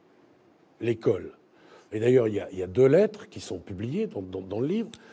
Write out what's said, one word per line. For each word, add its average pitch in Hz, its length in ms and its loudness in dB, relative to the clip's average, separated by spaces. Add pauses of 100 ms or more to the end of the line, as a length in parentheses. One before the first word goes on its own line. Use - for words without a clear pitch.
(800)
l'école. 113 580 -2 (540)
Et 107 80 -4
d'ailleurs, 120 280 4
il 107 60 -2
y 98 60 -2
a, 90 100 -6
il 92 80 -10
y 92 40 -4
a 90 40 -4
deux 117 200 4
lettres 190 440 4
qui - 100 -14
sont - 180 -8
publiées 120 500 -6
dans, 107 120 -10
dans, 92 220 -8
dans 95 180 -6
le 135 60 0
livre, 208 240 -2 (220)